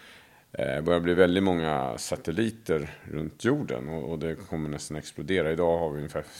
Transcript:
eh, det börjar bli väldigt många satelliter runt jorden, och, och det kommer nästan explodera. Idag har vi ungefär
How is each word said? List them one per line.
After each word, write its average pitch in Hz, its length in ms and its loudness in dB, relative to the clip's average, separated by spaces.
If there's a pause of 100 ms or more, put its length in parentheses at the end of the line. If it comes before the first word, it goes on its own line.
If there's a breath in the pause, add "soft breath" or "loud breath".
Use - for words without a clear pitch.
(520 soft breath)
eh, - 140 -2
det 69 160 -2
börjar 85 180 4
bli 85 140 4
väldigt 90 280 6
många 78 560 0
satelliter 82 960 -2 (100)
runt 78 400 -6
jorden, 110 440 0
och, 78 220 -6
och 82 80 -4
det 80 160 -4
kommer 78 340 -6
nästan 73 280 -8
explodera. 78 560 0
Idag 85 260 4
har 82 120 0
vi 73 60 -4
ungefär 73 280 -6 (160)